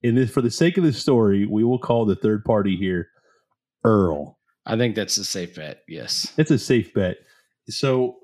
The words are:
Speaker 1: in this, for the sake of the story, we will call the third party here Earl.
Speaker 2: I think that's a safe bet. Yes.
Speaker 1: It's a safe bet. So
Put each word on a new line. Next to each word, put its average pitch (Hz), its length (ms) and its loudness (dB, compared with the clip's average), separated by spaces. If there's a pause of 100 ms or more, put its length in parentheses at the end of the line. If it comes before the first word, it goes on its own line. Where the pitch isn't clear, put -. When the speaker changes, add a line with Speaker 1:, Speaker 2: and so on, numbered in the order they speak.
Speaker 1:
in 120 120 2
this, 127 140 2
for 135 120 0
the 120 100 0
sake 175 260 2
of 180 60 2
the 147 100 4
story, 104 520 2
we 107 180 0
will 123 160 0
call 117 260 0
the 98 100 2
third 107 280 0
party 101 340 0
here 92 300 -4 (760)
Earl. 87 540 0 (280)
Speaker 2:
I 113 120 -4
think 117 180 0
that's 101 220 -4
a 98 80 -6
safe 87 300 -8
bet. 76 320 -16
Yes. - 500 -8
Speaker 1:
It's 156 140 2
a 135 80 4
safe 117 340 -2
bet. 92 240 -2 (520)
So 127 540 -2